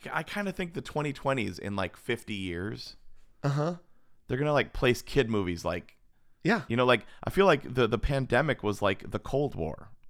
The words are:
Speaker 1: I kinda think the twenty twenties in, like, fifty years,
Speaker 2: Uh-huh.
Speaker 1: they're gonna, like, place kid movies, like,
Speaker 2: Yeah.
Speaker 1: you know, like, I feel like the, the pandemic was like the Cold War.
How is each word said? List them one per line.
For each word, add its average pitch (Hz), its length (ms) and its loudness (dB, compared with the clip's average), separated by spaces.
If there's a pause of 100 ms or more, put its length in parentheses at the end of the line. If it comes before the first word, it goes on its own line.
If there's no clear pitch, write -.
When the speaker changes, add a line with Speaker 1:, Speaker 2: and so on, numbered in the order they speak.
(100)
Speaker 1:
I 156 120 -2
kinda 196 300 -6
think 175 220 -6
the 139 60 -6
twenty 147 320 -4
twenties 120 460 -2
in, 101 180 -4
like, 92 200 -2
fifty 117 380 -4
years, 95 640 -6 (460)
Speaker 2:
Uh-huh. 147 340 0 (520)
Speaker 1:
they're 123 100 -2
gonna, 147 160 2
like, 131 180 2
place 123 300 2
kid 127 260 2
movies, 90 360 0
like, 85 320 -6 (480)
Speaker 2:
Yeah. 196 240 2
Speaker 1:
you 117 80 0
know, 123 100 4
like, 123 180 6 (200)
I - 60 -2
feel 190 140 4
like 151 300 4
the, 127 120 4
the 113 120 2
pandemic 135 640 0
was 104 180 -2
like 98 300 0
the 107 80 -2
Cold 139 380 -2
War. 78 340 -6 (200)